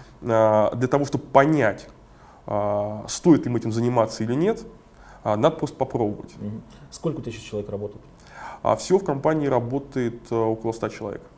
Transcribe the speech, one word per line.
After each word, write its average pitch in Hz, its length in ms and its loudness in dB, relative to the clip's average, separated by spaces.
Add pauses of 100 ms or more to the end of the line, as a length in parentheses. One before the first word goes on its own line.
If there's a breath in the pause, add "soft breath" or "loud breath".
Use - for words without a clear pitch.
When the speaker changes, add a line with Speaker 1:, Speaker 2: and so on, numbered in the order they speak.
(220 loud breath)
Speaker 1:
а, 110 540 4
для 120 120 0
того, 143 180 2
чтобы 139 200 -4
понять, 139 640 4 (600 loud breath)
а, 104 640 -2
стоит - 380 4
им 120 100 -2
этим 113 160 -2
заниматься 117 500 0
или 117 100 -2
нет, 190 300 0 (600 loud breath)
А, 107 120 0
надо 151 220 2
просто - 180 -6
попробовать. - 640 -4
Speaker 2:
Мгм. 104 240 -12 (300 loud breath)
Сколько 156 280 -6
у - 20 -10
тебя 117 100 -10
сейчас 104 120 -16
человек 104 260 -8
работает? 101 320 -10 (600 loud breath)
Speaker 1:
А, 113 120 4
всего 185 240 2
в 196 40 -2
компании 147 440 0
работает, 123 840 -2
э, 117 40 0
около 113 360 0
ста 110 180 -6
человек. 107 320 -10 (160)